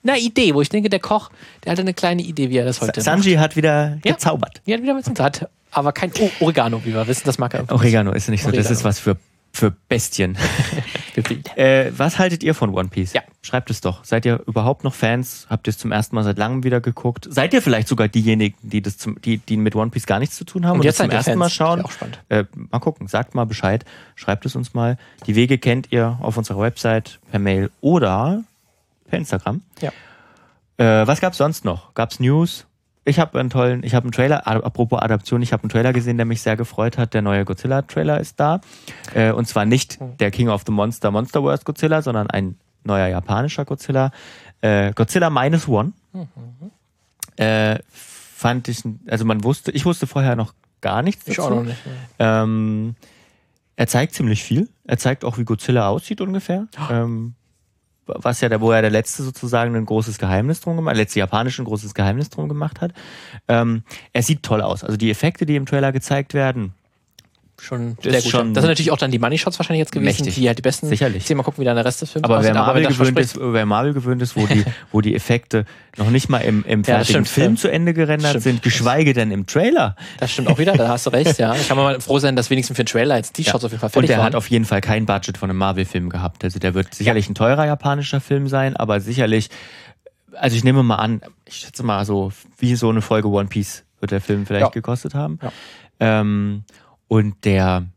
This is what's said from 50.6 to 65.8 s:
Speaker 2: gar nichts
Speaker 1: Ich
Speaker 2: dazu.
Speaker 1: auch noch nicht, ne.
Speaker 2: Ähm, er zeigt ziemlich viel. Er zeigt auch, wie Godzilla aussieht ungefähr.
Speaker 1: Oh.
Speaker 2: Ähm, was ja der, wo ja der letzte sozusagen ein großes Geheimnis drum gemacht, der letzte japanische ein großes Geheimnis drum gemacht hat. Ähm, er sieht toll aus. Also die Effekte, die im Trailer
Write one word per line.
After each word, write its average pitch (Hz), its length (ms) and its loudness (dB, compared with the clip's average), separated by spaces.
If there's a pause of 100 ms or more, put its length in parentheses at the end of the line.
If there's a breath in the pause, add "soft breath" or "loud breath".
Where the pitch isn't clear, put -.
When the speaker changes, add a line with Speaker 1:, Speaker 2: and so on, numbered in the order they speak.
Speaker 2:
gar 101 200 -2
nichts 190 260 -4
Speaker 1:
Ich - 100 -4
Speaker 2:
dazu. 160 100 -4
Speaker 1:
auch 127 80 0
noch 240 80 0
nicht, 120 220 -8
ne. 135 60 -12 (280 loud breath)
Speaker 2:
Ähm, 110 760 0 (840 soft breath)
er 117 100 0
zeigt 131 260 0
ziemlich 107 300 0
viel. 160 260 0 (160)
Er 120 140 -2
zeigt 131 260 -2
auch, 117 120 -4
wie 123 60 -2
Godzilla 113 440 0
aussieht 170 340 -4
ungefähr. 190 460 -4 (200)
Speaker 1:
Oh. 120 60 -4
Speaker 2:
Ähm, 117 400 -4 (720)
was - 360 -4
ja 120 80 0
der, 110 120 0
wo 113 120 4
ja 110 80 4
der 110 80 2
letzte 113 340 -2
sozusagen 120 520 -2
ein 110 100 -2
großes 110 320 -2
Geheimnis 104 420 -2
drum 170 160 -6
gemacht, 160 200 -2
der 107 80 2
letzte 104 160 -2
japanische 110 420 -2
ein - 40 -6
großes 107 280 -8
Geheimnis 107 360 -2
drum 151 200 -6
gemacht 147 320 -6
hat. 175 100 -4 (560 loud breath)
Ähm, 117 360 2 (280 loud breath)
er 120 120 0
sieht 156 200 0
toll 107 180 0
aus. 92 220 -4
Also 104 140 -4
die 110 140 0
Effekte, 165 340 -2
die 147 100 0
im 135 100 -2
Trailer 139 280 0